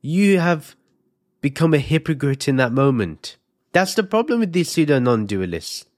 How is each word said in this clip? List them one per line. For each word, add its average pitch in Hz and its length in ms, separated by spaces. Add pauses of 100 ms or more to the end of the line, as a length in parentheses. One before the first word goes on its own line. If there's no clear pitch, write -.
you 190 380
have 170 360 (680)
become 156 320
a 151 40
hypocrite 143 720
in 135 80
that 127 160
moment. 123 640 (360)
That's 185 220
the 220 80
problem 226 380
with 180 140
these 175 160
pseudo 147 280
non-dualists. 101 840 (140)